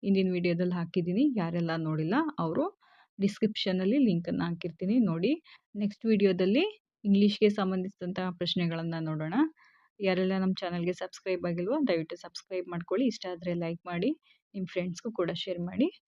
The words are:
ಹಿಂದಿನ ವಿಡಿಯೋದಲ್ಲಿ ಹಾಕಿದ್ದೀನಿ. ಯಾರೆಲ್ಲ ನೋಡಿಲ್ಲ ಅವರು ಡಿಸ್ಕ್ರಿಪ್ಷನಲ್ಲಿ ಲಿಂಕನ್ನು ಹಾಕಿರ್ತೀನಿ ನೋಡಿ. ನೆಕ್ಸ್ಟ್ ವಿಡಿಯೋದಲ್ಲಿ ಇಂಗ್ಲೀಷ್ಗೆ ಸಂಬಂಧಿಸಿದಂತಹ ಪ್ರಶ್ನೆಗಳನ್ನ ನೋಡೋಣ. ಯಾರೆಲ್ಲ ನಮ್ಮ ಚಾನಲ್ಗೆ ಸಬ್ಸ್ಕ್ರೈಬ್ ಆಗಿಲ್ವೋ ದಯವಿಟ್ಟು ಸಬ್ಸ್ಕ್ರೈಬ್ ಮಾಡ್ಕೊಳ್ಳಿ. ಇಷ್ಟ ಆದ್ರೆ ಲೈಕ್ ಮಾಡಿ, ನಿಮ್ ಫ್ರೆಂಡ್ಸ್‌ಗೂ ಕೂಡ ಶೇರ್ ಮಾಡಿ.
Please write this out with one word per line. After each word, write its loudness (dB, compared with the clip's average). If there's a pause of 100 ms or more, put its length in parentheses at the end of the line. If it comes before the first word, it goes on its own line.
ಹಿಂದಿನ 4
ವಿಡಿಯೋದಲ್ಲಿ 0
ಹಾಕಿದ್ದೀನಿ. 0
ಯಾರೆಲ್ಲ 0
ನೋಡಿಲ್ಲ 0 (240)
ಅವರು 0 (540)
ಡಿಸ್ಕ್ರಿಪ್ಷನಲ್ಲಿ 0
ಲಿಂಕನ್ನು 2
ಹಾಕಿರ್ತೀನಿ -2
ನೋಡಿ. 2 (440)
ನೆಕ್ಸ್ಟ್ -4
ವಿಡಿಯೋದಲ್ಲಿ 4 (380)
ಇಂಗ್ಲೀಷ್ಗೆ 6
ಸಂಬಂಧಿಸಿದಂತಹ -2
ಪ್ರಶ್ನೆಗಳನ್ನ -2
ನೋಡೋಣ. -2 (640)
ಯಾರೆಲ್ಲ 2
ನಮ್ಮ 2
ಚಾನಲ್ಗೆ -2
ಸಬ್ಸ್ಕ್ರೈಬ್ -4
ಆಗಿಲ್ವೋ -2
ದಯವಿಟ್ಟು 0
ಸಬ್ಸ್ಕ್ರೈಬ್ -10
ಮಾಡ್ಕೊಳ್ಳಿ. -2
ಇಷ್ಟ -4
ಆದ್ರೆ -6
ಲೈಕ್ -4
ಮಾಡಿ, -2 (440)
ನಿಮ್ -6
ಫ್ರೆಂಡ್ಸ್‌ಗೂ -6
ಕೂಡ -2
ಶೇರ್ -6
ಮಾಡಿ. 0 (180)